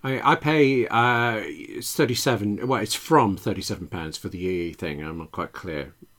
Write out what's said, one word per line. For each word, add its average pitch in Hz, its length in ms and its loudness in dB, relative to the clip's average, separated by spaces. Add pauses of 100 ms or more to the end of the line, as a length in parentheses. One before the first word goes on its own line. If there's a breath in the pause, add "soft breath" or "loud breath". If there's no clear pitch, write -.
I, 135 300 2
I - 20 6
pay, 143 520 4
uh, 117 560 2
it's - 520 -10
thirty-seven, 117 720 0
well, 127 140 0
it's 104 140 -2
from 117 420 4
thirty-seven 90 500 -4
pounds 80 300 -8
for - 120 -8
the 90 100 -10
E 87 300 -2
E 78 40 -10
thing. 76 300 -6
I'm 80 140 -8
not 82 140 -12
quite 85 200 -6
clear 73 420 -8 (260)